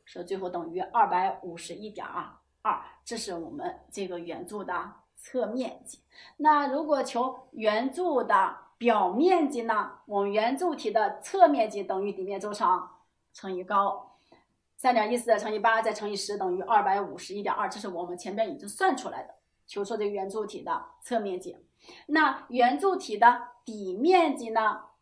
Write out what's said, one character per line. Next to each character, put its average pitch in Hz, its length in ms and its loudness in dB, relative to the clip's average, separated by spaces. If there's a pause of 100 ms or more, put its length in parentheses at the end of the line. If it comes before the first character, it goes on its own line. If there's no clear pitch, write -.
所 - 160 -14
以 175 40 -10
最 190 120 -6
后 185 120 -8
等 170 240 -8
于 180 80 -6
二 - 280 2
百 - 340 0
五 170 140 -12
十 170 180 -14
一 208 160 -14
点 - 160 -12
二， - 760 -6 (220)
这 233 120 -8
是 196 180 -8
我 165 160 -8
们 180 300 -10 (100)
这 202 180 -8
个 175 100 -8
圆 170 280 -10
柱 202 180 -10
的 180 280 -6 (220)
侧 - 320 -4
面 233 380 -6
积。 - 160 -18 (380)
那 294 280 6
如 277 180 -2
果 285 180 2
求 - 500 -4
圆 220 400 0
柱 349 300 0
的 190 340 4 (200)
表 208 340 4
面 320 380 4
积 233 140 -6
呢？ - 440 -2
我 202 160 0
们 202 100 0
圆 220 240 2
柱 339 180 -2
体 233 160 -4
的 202 300 0
侧 381 260 8
面 240 240 4
积 202 120 -6
等 190 220 -2
于 202 80 -2
底 190 120 -8
面 196 160 -6
周 208 120 -8
长 185 480 0 (320)
乘 190 220 -10
以 180 80 -6
高， 196 560 0 (580)
三 254 160 2
点 220 200 2
一 247 40 2
四 233 220 2
乘 214 160 -4
以 214 40 -2
八 226 220 4
再 226 120 0
乘 208 180 -6
以 202 60 -4
十 202 200 -6
等 185 200 -2
于 190 40 -4
二 208 240 2
百 196 160 2
五 185 160 -8
十 - 180 -14
一 202 80 -8
点 196 120 -2
二， 202 140 -2
这 202 100 -10
是 208 100 -10
我 175 140 -6
们 175 160 -10
前 - 160 -10
边 220 160 -2
已 285 60 -10
经 196 120 -12
算 370 280 2
出 - 140 -10
来 - 120 -10
的， - 120 -18 (320)
求 202 180 -6
出 226 120 -4
这 208 80 -2
个 - 20 0
圆 202 220 -4
柱 214 160 -6
体 - 180 -12
的 - 240 -6 (140)
侧 233 200 -4
面 196 180 -4
积。 - 180 -14 (500)
那 302 420 2
圆 247 300 4
柱 381 180 2
体 208 220 -6
的 233 300 6 (160)
底 202 300 -8
面 320 400 4
积 233 160 -8
呢？ 220 340 0 (180)